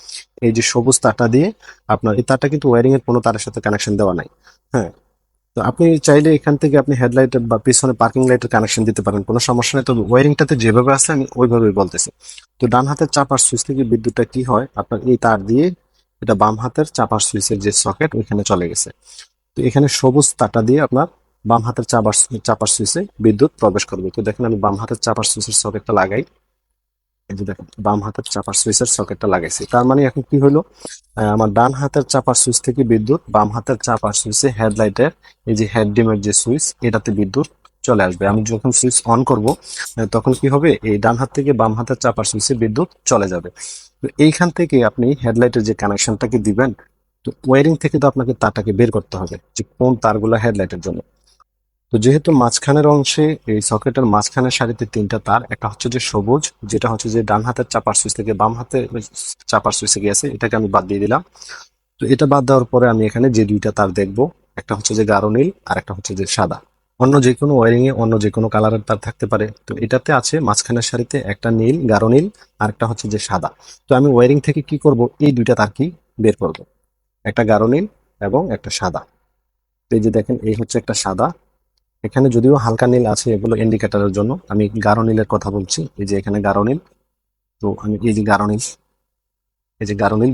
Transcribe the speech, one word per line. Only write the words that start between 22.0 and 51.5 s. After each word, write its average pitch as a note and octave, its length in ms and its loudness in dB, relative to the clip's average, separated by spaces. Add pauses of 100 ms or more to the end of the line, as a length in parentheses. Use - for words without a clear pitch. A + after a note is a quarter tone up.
সু-, A2 260 -4
চাপার A2 280 0
সুইচে A#2 260 -4 (240)
বিদ্যুৎ A2+ 360 4
প্রবেশ G2+ 300 2
করবে। F#2 260 -6
তো A#2 100 -6
দেখেন G#2+ 220 -4
আমি A2 160 -2
বাম G2+ 160 0
হাতের A2 240 -8
চাপার A2+ 260 -2
সুইচের G#2+ 320 -6
সকেটটা G#2+ 380 -6
লাগাই, G2 220 -2 (1080)
এই G2+ 80 -10
যে G2+ 100 -8
দেখেন - 180 -12 (200)
বাম G#2 180 0
হাতের - 300 -10
চাপার G2 260 -6
সুইচের A#2 360 -2
সকেটটা G2+ 380 -6
লাগাইছি। E2 280 -4 (100)
তার B2 160 4
মানে C3+ 200 4
এখন C3 200 -6
কি D3 160 0
হলো, C#3+ 160 6 (580)
আহ, G#2+ 160 0
আমার A2 240 2
ডান B2 220 4
হাতের C#3 320 0
চাপার B2+ 300 0
সুইচ A#2+ 240 0
থেকে C3 160 0 (100)
বিদ্যুৎ A2+ 280 2 (140)
বাম G#2 200 4
হাতের A#2 320 -4
চাপার A2 340 -2
সুইচে A2+ 280 -2 (100)
হেডলাইটের A2 540 0 (340)
এই A2+ 120 0
যে A2 140 2
হেড A2 240 0
ডিমের A2 300 2
যে G#2 60 -2 (100)
সুইচ C3 220 -2 (220)
এটাতে A2 320 -2
বিদ্যুৎ G#2 300 -2 (380)
চলে A2 220 2
আসবে। F2+ 220 -6
আমি G#2+ 100 2 (120)
যখন A2+ 260 -2
সুইচ B2+ 180 0 (160)
on A#2 80 4 (100)
করব, A2 200 0
আহ, - 640 -6
তখন A#2 260 2
কি D3 140 0
হবে, D3 160 2 (200)
এই G#2 140 2
ডান A#2 160 2
হাত C3 160 -4
থেকে C#3+ 140 0 (100)
বাম A2+ 180 2
হাতের A#2+ 260 -4
চাপার A#2 260 0
সুইচে A2 220 -4 (100)
বিদ্যুৎ A2+ 260 0 (220)
চলে G#2 220 2
যাবে। F2 160 -8 (520)
তো - 60 -6 (180)
এইখান D#3+ 240 4 (100)
থেকে E3 180 2 (140)
আপনি B2 160 0 (160)
হেডলাইটের A#2 460 2
যে A2 140 0
কানেকশনটাকে A2 640 -2
দিবেন, A2 240 2 (540)
তো - 40 -8 (200)
ওয়্যারিং C#3+ 340 4
থেকে D#3 200 -2
তো C#3+ 80 4
আপনাকে B2+ 220 -2 (100)
তারটাকে G#2 360 -2
বের A2+ 180 4
করতে - 240 -8
হবে F#2 160 -10 (200)
যে G#2+ 60 -8 (160)
কোন B2+ 140 2 (100)
তারগুলো A2 320 0 (100)
হেডলাইটের F#2+ 420 -2
জন্য। F2 140 -8 (920)